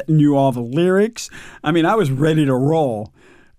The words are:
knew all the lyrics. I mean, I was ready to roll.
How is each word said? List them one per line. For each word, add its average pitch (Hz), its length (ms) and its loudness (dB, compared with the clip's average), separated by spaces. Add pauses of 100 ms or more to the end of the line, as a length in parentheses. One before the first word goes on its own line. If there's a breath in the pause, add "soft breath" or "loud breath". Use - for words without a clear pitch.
knew 147 300 4
all 135 160 2
the 120 80 -6
lyrics. 185 720 -2 (340 loud breath)
I 151 80 0
mean, 165 140 2
I 196 80 2
was 190 160 0
ready 156 340 0
to 135 100 0
roll. 131 600 -2 (440 soft breath)